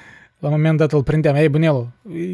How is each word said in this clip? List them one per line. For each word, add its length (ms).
la 100
un 60
moment 240
dat 140
îl 100
prindeam: 320
"Ei, 140
bunelu, 440